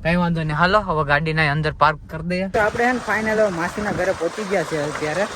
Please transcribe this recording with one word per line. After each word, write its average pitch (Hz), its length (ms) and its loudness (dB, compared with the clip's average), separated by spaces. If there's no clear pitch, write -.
કઈ 165 120 2
વાંધો 170 280 2
નહીં, 151 140 -2
હાલો 185 240 4
હવે 160 220 0
ગાડીને 156 460 2
અંદર 151 240 0
પાર્ક 151 260 2
કરી 160 180 -8
દઈએ. 185 220 -2
તો 226 100 0
આપણે 220 260 2
છે 247 60 2
ને 247 80 -2
ફાઇનલ 220 300 -2
હવે 214 200 4
માસીના 190 420 -2
ઘરે 185 200 0
પહોંચી 170 320 -4
ગયા 185 200 0
છે 151 200 -2
અત્યારે. 151 520 -2